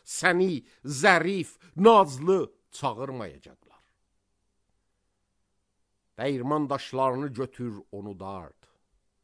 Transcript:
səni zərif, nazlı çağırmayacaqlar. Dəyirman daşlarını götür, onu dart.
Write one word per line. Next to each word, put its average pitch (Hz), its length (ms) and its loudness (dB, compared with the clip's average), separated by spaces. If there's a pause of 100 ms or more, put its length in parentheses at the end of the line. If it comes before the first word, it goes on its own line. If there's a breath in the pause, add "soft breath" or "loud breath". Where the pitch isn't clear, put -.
səni 175 640 0 (180 soft breath)
zərif, 170 680 0 (260 soft breath)
nazlı 185 600 6 (320)
çağırmayacaqlar. 113 1120 -10 (2250)
Dəyirman 139 520 -2
daşlarını 135 580 -2
götür, 123 460 -8 (180)
onu 101 280 -12
dart. 95 400 -14 (640)